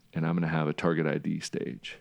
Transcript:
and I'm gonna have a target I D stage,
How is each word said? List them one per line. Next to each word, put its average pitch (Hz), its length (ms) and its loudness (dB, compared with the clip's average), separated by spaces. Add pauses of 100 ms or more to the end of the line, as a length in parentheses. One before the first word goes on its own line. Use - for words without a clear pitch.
(140)
and 160 100 0
I'm 85 100 2
gonna 85 120 2
have 80 220 2
a 76 40 2
target 80 340 2
I 73 120 2
D - 220 -2
stage, - 600 -8